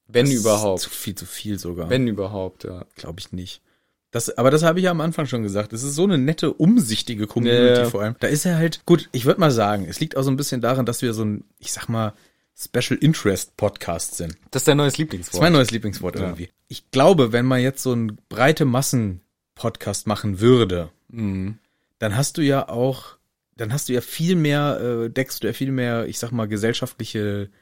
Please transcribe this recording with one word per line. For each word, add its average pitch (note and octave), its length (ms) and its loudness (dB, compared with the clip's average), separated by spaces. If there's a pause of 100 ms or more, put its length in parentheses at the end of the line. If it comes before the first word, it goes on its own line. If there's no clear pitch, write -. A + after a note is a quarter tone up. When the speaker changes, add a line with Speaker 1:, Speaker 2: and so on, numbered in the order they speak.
Speaker 1:
Wenn A#2+ 180 4
Speaker 2:
Das C#3 80 2
ist A#2 60 2
Speaker 1:
überhaupt. G#2 400 2
Speaker 2:
zu - 100 -8
viel, - 240 -10
zu G2 120 -14
viel G2+ 340 -8
sogar. F2 300 -6
Speaker 1:
Wenn B2+ 180 2
überhaupt, G2 560 -6
ja. F#2 220 -12 (100)
Speaker 2:
Glaub E2 240 -14
ich - 100 -16
nicht. F2+ 320 -12 (480)
Das, - 260 -6
aber B2 140 4
das D#3 140 4
habe E3 160 2
ich F#3 60 2
ja F3+ 40 2
am E3 100 -2
Anfang D#3+ 260 -2
schon A#2+ 180 -4
gesagt. G2+ 280 -4
Es A2+ 120 -8
ist C#3+ 100 -6
so D#3 80 0
eine F#3+ 160 4
nette, D3 340 0
umsichtige A#2 760 2
Community A#2+ 540 4
Speaker 1:
Ja. B2 60 2
Speaker 2:
vor G#2 140 -2
allem. A2 160 -4
Da A#2+ 80 -2
ist D3+ 200 0
er F3 100 2
halt, D#3+ 280 0
gut, E3+ 280 4
ich A#2+ 140 -2
würd E3+ 120 4
mal D#3+ 140 4
sagen, G#2 360 2
es - 120 -8
liegt D#3+ 160 -4
auch C3+ 80 0
so C#3 80 2
ein C3 40 0
bisschen C#3 240 -4
daran, B2 260 0
dass A#2 160 -4
wir A#2+ 100 0
so A2 120 -2
ein, G#2 200 -4 (160)
ich - 120 -10
sag - 160 -12
mal, A2 240 -2 (460)
Special - 400 -2
Interest B2 580 0
Podcast - 600 -4
sind. E2+ 200 -8 (140)
Speaker 1:
Das C3 120 -2
ist - 60 -2
dein D3 100 4
neues C#3+ 200 2
Lieblingswort. - 360 -6
Speaker 2:
Das - 40 -2
ist - 40 2
mein E3+ 100 4
neues C3 180 6
Lieblingswort G#2 460 -4
Speaker 1:
Ja. G2 60 -4
Speaker 2:
irgendwie. F2 260 -6 (180)
Ich - 240 -18
glaube, C#3 420 6
wenn A#2+ 140 2
man C3 140 2
jetzt C3 220 0
so B2+ 100 0
ein A2+ 260 -2 (100)
breite C#3+ 360 2
Massen-Podcast A2+ 1400 -4
machen G2+ 340 -2
würde, G2+ 500 4 (180)
Speaker 1:
Mhm. G2+ 500 -6 (400)
Speaker 2:
dann G#2+ 180 -2
hast C#3 220 -2
du E3 40 0
ja C#3 260 2
auch, B2+ 480 -4 (400)
dann A2 160 -6
hast C#3+ 160 -4
du B2+ 40 -2
ja B2 80 0
viel F3 360 0
mehr, D3 440 0
äh, A#2 300 -2
deckst - 320 -4
du A2 60 0
ja A2 40 -4
viel C3+ 200 -4
mehr, A#2+ 340 -2
ich - 120 -8
sag A#2 120 -8
mal, A2+ 160 -2
gesellschaftliche G#2 1040 -4 (120)